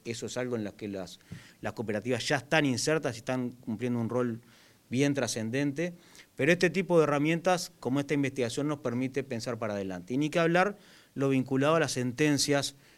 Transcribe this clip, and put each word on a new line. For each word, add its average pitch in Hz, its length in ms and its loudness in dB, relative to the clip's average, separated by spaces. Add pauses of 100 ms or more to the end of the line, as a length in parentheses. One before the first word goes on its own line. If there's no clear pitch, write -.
eso 117 220 -8
es 104 100 -10
algo 123 200 -4
en 110 80 -4
lo 98 100 -8
que 110 140 -10
las, 95 320 -10 (400)
las 107 140 -6
cooperativas 110 520 -4
ya 147 120 0
están 151 280 0
insertas 139 480 0
y 117 40 -12
están 127 320 -4
cumpliendo 120 500 -4
un 113 80 -2
rol 117 320 -2 (500)
bien 139 240 2
trascendente. 139 800 -2 (400)
Pero 139 160 4
este 180 180 4
tipo 175 300 2
de 156 60 8
herramientas, 160 760 2
como 127 220 0
esta 143 140 -2
investigación, 135 520 0
nos 147 140 -2
permite 127 420 -2
pensar 117 380 -6
para 107 140 -2
adelante. 95 400 -6
Y - 20 -2
ni 151 120 2
que 170 120 2
hablar 175 360 4 (380)
lo 135 140 2
vinculado 135 480 4
a 165 40 4
las 147 120 0
sentencias 135 840 0 (240)